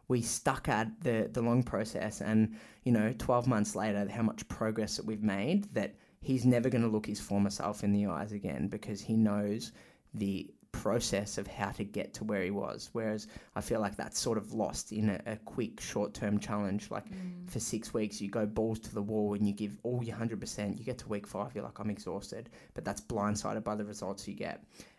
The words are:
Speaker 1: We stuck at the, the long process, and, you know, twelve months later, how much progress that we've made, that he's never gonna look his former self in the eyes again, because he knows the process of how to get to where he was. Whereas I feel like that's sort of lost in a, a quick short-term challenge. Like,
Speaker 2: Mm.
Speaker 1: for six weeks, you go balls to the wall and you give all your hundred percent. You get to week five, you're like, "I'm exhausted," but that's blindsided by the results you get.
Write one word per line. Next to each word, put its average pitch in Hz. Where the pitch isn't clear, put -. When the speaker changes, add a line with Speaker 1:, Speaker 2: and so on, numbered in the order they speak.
Speaker 1:
We 123
stuck -
at 113
the, 113
the 120
long 120
process, 107
and, 110
you 123
know, 110
twelve 123
months 104
later, 101
how 113
much -
progress 110
that -
we've 107
made, 107
that 104
he's 127
never 120
gonna 117
look 107
his 104
former 101
self -
in 101
the 101
eyes 98
again, 95
because 101
he 110
knows 104
the 98
process 104
of 101
how 98
to -
get 101
to -
where 107
he 95
was. -
Whereas 110
I 107
feel 110
like 104
that's -
sort 113
of 104
lost -
in 107
a, 98
a 107
quick -
short-term 104
challenge. 104
Like, -
Speaker 2:
Mm. 180
Speaker 1:
for -
six -
weeks, 107
you 101
go 107
balls 110
to -
the 104
wall 104
and 104
you 101
give 101
all 123
your 110
hundred 113
percent. 101
You 117
get 123
to -
week 104
five, 110
you're 113
like, 113
"I'm 107
exhausted," 101
but -
that's 101
blindsided 107
by 107
the 104
results 101
you 101
get. 98